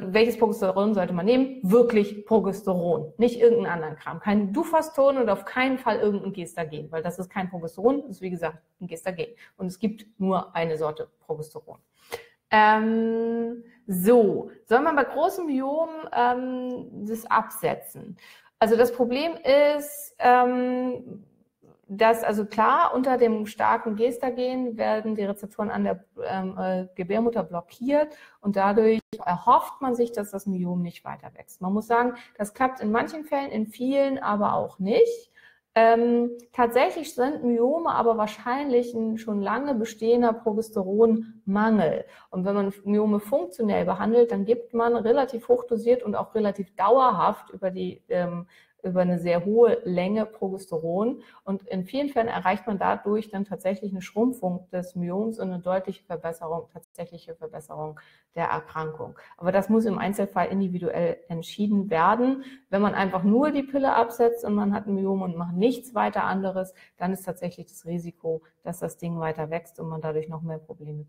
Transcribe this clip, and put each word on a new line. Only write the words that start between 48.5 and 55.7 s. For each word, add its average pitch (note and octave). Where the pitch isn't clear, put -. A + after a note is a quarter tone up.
über F3+
eine F3+
sehr F3
hohe A3
Länge F#3+
Progesteron. F#3+
Und G3
in F#3
vielen C#4+
Fällen A#3
erreicht F#3
man G3
dadurch G3+
dann G3
tatsächlich G3
eine F#3
Schrumpfung G3+
des F3+
Myoms F#3+
und F#3+
eine F3+
deutliche F#3